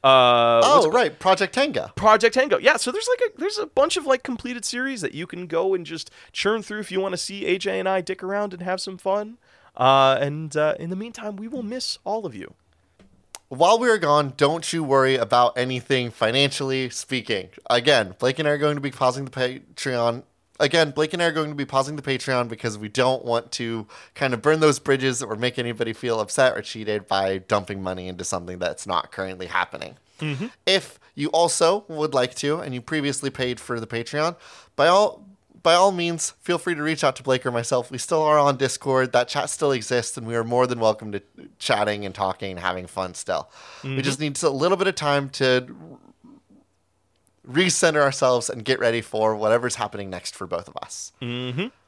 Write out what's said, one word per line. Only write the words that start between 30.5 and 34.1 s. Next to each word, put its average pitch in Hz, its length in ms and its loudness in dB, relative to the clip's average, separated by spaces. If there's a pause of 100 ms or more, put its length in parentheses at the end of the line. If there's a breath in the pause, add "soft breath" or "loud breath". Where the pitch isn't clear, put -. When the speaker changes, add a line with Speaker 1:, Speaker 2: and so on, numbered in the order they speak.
Speaker 2:
If 190 320 0 (160 soft breath)
you 143 180 -4
also 170 580 2
would 151 240 -4
like 127 220 0
to, 147 260 -2
and 131 120 -10
you 123 60 -8
previously 139 520 -4
paid 123 280 -4
for 120 220 -6
the 110 60 -10
Patreon, 147 500 -4 (400 loud breath)